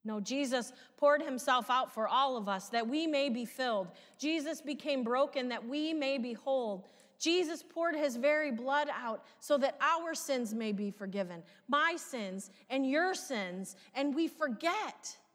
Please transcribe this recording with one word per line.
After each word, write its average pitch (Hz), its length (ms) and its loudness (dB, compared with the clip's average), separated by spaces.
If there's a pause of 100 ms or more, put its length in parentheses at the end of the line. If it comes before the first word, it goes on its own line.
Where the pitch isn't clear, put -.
No, 214 140 -4
Jesus 247 540 -2 (240)
poured 294 260 6
himself 254 480 0
out 254 240 2
for 220 140 0
all 262 280 4
of 208 120 -4
us 190 220 -2
that 233 180 0
we 311 180 0
may 285 220 2
be 240 160 0
filled. 214 480 -2 (260)
Jesus 302 420 -2
became 277 440 -2
broken 262 460 2
that 226 160 -6
we 302 280 -2
may 277 240 0
be 240 140 -2
whole. 226 560 -2 (340)
Jesus 339 400 2
poured 330 320 -2
his 294 220 0
very 294 340 2
blood 269 420 0
out 226 300 -6 (160)
so - 180 2
that 262 240 2
our 330 320 2
sins 254 400 -2
may 220 200 -2
be 202 180 -2
forgiven, 190 540 -6 (240)
my 302 280 4
sins 196 540 -6 (180)
and 269 160 0
your 320 300 2
sins, 190 640 -6 (180)
and 277 180 0
we 320 140 2
forget. 311 880 -2 (180)